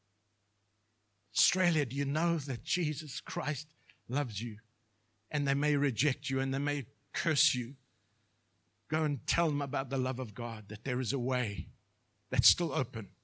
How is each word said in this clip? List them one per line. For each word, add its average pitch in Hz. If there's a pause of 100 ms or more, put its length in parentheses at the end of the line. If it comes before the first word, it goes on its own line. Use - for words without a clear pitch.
(1400)
Australia, 170
do 131
you 143
know 165
that 131
Jesus 151
Christ 143 (400)
loves 120
you? 113 (760)
And 143
they 139
may 147
reject 139
you 131
and 135
they 135
may 143 (280)
curse -
you, 123 (1120)
go 160
and 143
tell 170
them 147
about 135
the 135
love 127
of 110
God, 113
that 110
there 127
is 123
a 135
way 120 (600)
that's -
still 170
open. 113 (140)